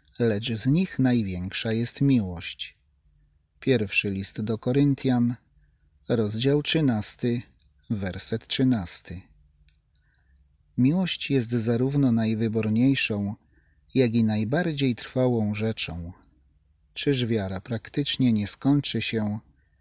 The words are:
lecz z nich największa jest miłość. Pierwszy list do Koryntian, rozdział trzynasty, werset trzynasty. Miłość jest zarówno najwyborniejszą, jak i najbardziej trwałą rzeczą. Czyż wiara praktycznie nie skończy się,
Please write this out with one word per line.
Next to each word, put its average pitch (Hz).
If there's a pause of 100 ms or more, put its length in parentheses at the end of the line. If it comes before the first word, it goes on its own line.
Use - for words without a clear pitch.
(200)
lecz 113
z 110
nich 165
największa 110
jest 117
miłość. 107 (840)
Pierwszy 107
list 95
do 107
Koryntian, 127 (760)
rozdział 120
trzynasty, 120 (480)
werset 95
trzynasty. 107 (1600)
Miłość 160
jest 120
zarówno 123
najwyborniejszą, 110 (580)
jak 120
i 117
najbardziej 131
trwałą 117
rzeczą. 87 (800)
Czyż 127
wiara 95
praktycznie 123
nie 104
skończy 139
się, 107 (420)